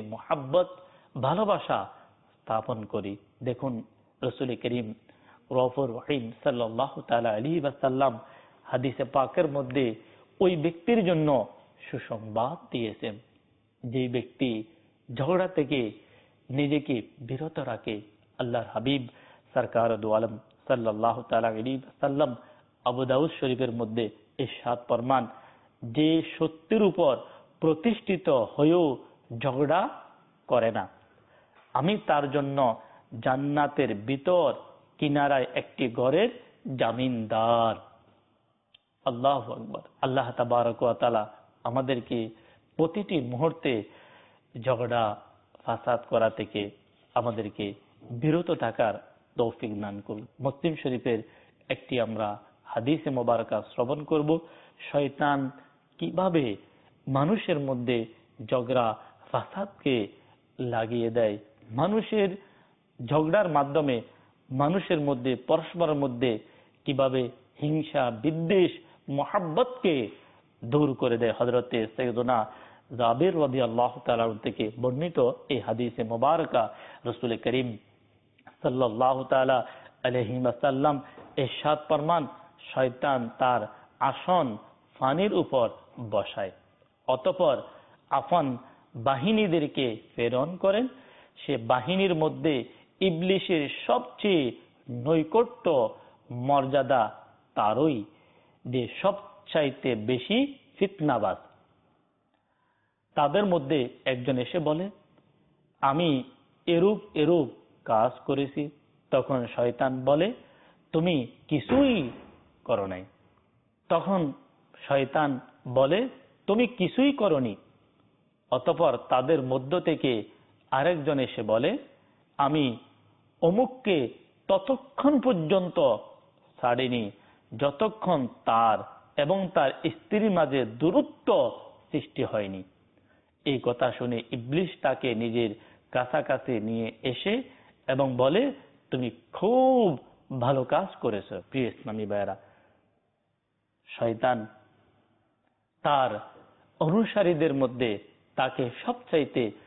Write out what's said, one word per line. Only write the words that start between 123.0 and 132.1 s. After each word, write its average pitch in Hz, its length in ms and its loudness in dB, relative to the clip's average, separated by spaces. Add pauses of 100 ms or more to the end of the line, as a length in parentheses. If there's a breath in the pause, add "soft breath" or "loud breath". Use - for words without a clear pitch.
অমুককে 196 540 2 (520)
ততক্ষণ 254 720 2
পর্যন্ত 180 580 2 (800)
ছাড়িনি 120 460 0 (480 soft breath)
যতক্ষণ 143 680 0 (240)
তার 113 340 4 (380)
এবং 151 220 2 (160)
তার 143 160 4 (180)
স্ত্রীর - 420 -2
মাঝে 151 300 2 (180)
দূরত্ব 208 500 0 (580)
সৃষ্টি - 380 -6